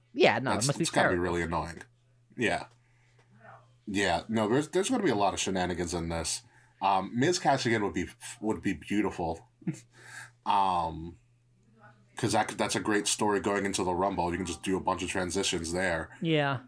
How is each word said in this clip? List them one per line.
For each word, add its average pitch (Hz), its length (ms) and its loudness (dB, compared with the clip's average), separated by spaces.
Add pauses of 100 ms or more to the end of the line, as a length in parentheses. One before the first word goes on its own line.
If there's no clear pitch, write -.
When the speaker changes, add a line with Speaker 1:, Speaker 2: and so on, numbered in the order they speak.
(140)
Speaker 1:
Yeah, 127 260 4
no, 131 100 -2
Speaker 2:
That's, 104 160 0
Speaker 1:
it - 20 2
must 143 100 0
be 170 40 0
Speaker 2:
it's 160 80 -2
gotta - 180 4
be 101 60 0
Speaker 1:
terrible. 87 80 0 (100)
Speaker 2:
really 87 100 0
annoying. 82 400 -4 (540)
Yeah. 98 280 0 (1200)
Yeah, 95 420 2
no, 110 200 2
there's, 147 200 2
there's 190 220 0
gonna 240 140 0
be 151 60 4
a 113 40 4
lot 101 200 4
of 90 60 -4
shenanigans 90 540 0
in 82 140 -2
this. 82 340 -4 (400)
Um, 95 320 2
Miz 165 240 2
cashing 131 340 2
in 110 100 2
would 92 120 0
be, 87 120 -2 (340)
would 107 220 -2
be 98 120 0
beautiful. 87 720 -2 (200)
<laughs> 170 60 -2 (720)
Um, 87 680 0 (1040)
'cause 101 160 0
that, 107 160 2 (100)
that's 104 160 0
a 107 60 0
great 101 260 0
story 104 320 2
going 101 260 0
into 98 200 -2
the 90 100 0
Rumble. 90 380 0
You 90 60 -2
can 92 80 -4
just 87 180 -8
do 95 120 2
a 87 40 -2
bunch 92 240 -2
of 85 40 -2
transitions 90 640 -2
there. 95 380 -2 (100)
Speaker 1:
Yeah. 143 480 0